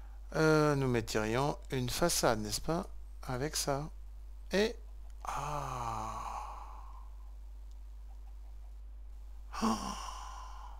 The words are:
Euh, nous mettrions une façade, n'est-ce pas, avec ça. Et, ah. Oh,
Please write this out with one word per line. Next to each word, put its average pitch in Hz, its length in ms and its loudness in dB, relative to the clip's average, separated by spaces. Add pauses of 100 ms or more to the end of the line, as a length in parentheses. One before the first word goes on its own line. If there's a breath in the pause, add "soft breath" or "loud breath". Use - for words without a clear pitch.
(360 loud breath)
Euh, 156 380 8
nous 135 140 4
mettrions 117 720 4 (120)
une 127 200 2
façade, 147 500 6
n'est-ce 107 220 -2
pas, 165 240 2 (380)
avec 131 300 0
ça. 143 360 0 (640)
Et, 214 220 4 (500)
ah. 127 920 -2 (3500 loud breath)
Oh, 110 140 4 (1040 loud breath)